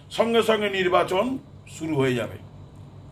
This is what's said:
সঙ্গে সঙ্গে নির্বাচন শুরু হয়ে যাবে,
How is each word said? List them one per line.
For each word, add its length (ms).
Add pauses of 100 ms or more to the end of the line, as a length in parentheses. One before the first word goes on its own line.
(100)
সঙ্গে 320
সঙ্গে 280
নির্বাচন 680 (280)
শুরু 300
হয়ে 180
যাবে, 240 (720)